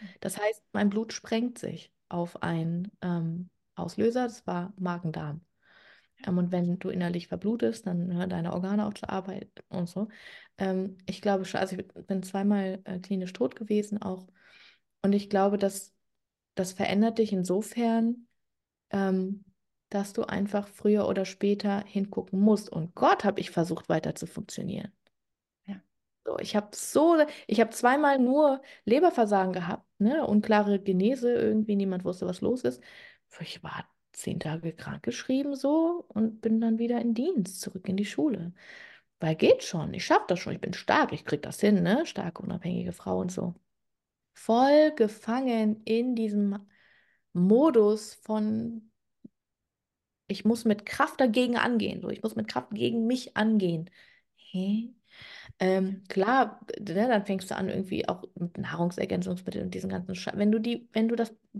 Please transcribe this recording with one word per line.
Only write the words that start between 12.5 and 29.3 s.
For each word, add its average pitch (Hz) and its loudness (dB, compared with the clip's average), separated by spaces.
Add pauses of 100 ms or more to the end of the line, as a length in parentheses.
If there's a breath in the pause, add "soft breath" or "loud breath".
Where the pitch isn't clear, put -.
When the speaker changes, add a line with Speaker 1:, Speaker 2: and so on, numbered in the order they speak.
Speaker 2:
äh, 185 -8
klinisch 185 -6
tot 254 -4
gewesen 208 -2
auch. 185 -8 (760 soft breath)
Und 196 4
ich 202 0
glaube, 202 4
dass 196 -2 (600)
das 185 -4
verändert 220 2
dich 214 2
insofern, 226 0 (640)
ähm, 190 0 (460)
dass 196 -4
du 226 -4
einfach 202 -2
früher 208 2
oder 190 0
später 202 0
hingucken 196 -4
musst. 208 4
Und 165 -6
Gott, 339 4
hab 196 2
ich - -6
versucht, 165 -2
weiter 160 0
zu - -10
funktionieren. - -8 (720)
Speaker 1:
Ja. 196 -12 (460)
Speaker 2:
So, - -4
ich - -4
hab 208 -4
so, 320 4 (300 loud breath)
ich 214 2
hab 226 2
zweimal 277 4
nur 269 4 (240 loud breath)
Leberversagen 214 4